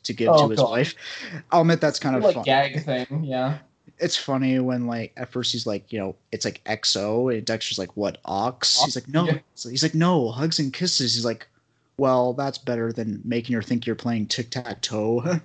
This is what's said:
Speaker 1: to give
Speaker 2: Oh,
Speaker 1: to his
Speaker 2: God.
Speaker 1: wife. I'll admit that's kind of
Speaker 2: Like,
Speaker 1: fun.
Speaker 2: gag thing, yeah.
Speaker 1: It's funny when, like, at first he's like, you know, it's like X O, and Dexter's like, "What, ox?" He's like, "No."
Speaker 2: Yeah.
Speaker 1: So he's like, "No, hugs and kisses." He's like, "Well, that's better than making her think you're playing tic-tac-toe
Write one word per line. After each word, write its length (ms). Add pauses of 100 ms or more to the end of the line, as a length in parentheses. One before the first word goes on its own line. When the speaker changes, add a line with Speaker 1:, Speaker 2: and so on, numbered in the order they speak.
Speaker 1:
to 100
give 160
Speaker 2:
Oh, 140
Speaker 1:
to 60
his 100
Speaker 2:
God. 100
Speaker 1:
wife. 260 (560)
I'll 100
admit 200
that's 180
kind 160
of 80
Speaker 2:
Like, 120
Speaker 1:
fun. 80
Speaker 2:
gag 420
thing, 380
yeah. 340 (400)
Speaker 1:
It's 180
funny 440
when, 260
like, 320
at 140
first 220
he's 120
like, 260
you 60
know, 180 (160)
it's 140
like 220
X 280
O, 340
and 140
Dexter's 360
like, 180
"What, 280
ox?" 580
He's 120
like, 120
"No." 180
Speaker 2:
Yeah. 140 (160)
Speaker 1:
So 140
he's 120
like, 140
"No, 340
hugs 300
and 120
kisses." 440
He's 100
like, 220 (500)
"Well, 360
that's 260
better 340
than 320
making 300
her 80
think 240
you're 80
playing 320
tic-tac-toe 1160